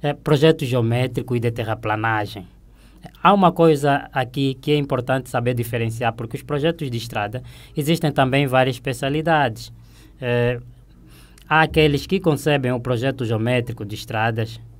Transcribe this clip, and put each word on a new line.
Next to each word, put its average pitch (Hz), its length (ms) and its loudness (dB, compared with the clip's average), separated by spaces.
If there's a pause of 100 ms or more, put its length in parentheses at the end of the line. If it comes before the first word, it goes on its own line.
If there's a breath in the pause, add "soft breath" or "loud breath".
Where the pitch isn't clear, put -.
É, 143 80 0
projeto 151 520 4
geométrico 123 680 0
e 120 40 0
de 117 100 0
terraplanagem. 107 960 -4 (760 loud breath)
Há 185 100 8
uma 185 180 6
coisa 147 640 4
aqui 135 480 -2
que 147 100 0
é 147 60 4
importante 131 540 -2
saber 123 240 -2
diferenciar, 117 580 -2
porque 117 240 -10
os - 60 -10
projetos 147 480 -2
de 120 60 -4
estrada 110 440 -6 (340 loud breath)
existem 156 360 0
também 139 340 2
várias 131 300 2
especialidades. 139 1000 -2 (480 soft breath)
É, 120 380 0 (920 loud breath)
há 156 120 4
aqueles 151 440 2
que 190 140 0
concebem 147 520 0
o 127 80 -2
projeto 127 460 -2
geométrico 120 580 -2
de 101 120 -10
estradas 113 680 -4 (180)